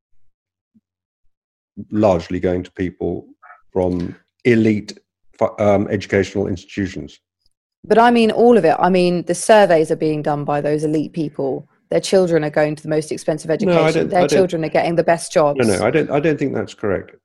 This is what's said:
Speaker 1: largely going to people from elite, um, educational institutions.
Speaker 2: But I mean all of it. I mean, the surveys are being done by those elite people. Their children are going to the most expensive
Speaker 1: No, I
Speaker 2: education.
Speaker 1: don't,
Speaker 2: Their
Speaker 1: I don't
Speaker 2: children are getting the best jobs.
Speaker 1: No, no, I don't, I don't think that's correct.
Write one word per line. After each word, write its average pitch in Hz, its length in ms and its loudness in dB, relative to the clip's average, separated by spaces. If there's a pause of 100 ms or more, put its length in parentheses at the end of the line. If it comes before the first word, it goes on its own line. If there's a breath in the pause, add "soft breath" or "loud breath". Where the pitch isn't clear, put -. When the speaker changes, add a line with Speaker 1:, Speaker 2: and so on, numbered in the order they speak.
(1900)
Speaker 1:
largely 92 480 0
going 90 240 -2
to - 100 -20
people 90 540 -6 (440 loud breath)
from 90 440 -2 (280)
elite, 110 560 0 (600)
um, 104 280 2
educational 98 600 -2
institutions. 90 720 -10 (640)
Speaker 2:
But 208 120 2
I 233 140 6
mean 233 180 2
all 240 280 4
of 165 80 2
it. 156 120 4
I 180 120 2
mean, 180 340 2
the 175 120 -4
surveys 175 540 4
are 165 60 -2
being 156 260 -2
done 147 220 -4
by 147 160 -2
those 151 240 -2
elite 156 300 -2
people. 147 560 -6 (200)
Their 165 120 0
children 170 420 2
are 151 80 -4
going 151 240 0
to - 80 -14
the 156 60 -10
most 156 220 -2
expensive 160 360 -6
Speaker 1:
No, 160 60 0
I - 20 0
Speaker 2:
education. 160 380 2
Speaker 1:
don't, 160 160 -2
Speaker 2:
Their 180 100 0
Speaker 1:
I - 40 4
don't 180 60 0
Speaker 2:
children 175 360 0
are 156 40 -4
getting 165 260 0
the 175 80 2
best 165 280 -2
jobs. 143 340 2
Speaker 1:
No, 98 120 2
no, 92 60 -2
I 113 60 2
don't, 147 220 0
I 147 80 0
don't 151 180 0
think 135 160 -2
that's 110 220 -6
correct. 92 500 -4